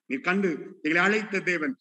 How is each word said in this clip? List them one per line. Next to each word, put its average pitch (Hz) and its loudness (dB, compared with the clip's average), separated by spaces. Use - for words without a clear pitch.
நீ 135 -4
கண்டு 180 -2
எங்களை 170 2
அழைத்த 202 0
தேவன், 156 -2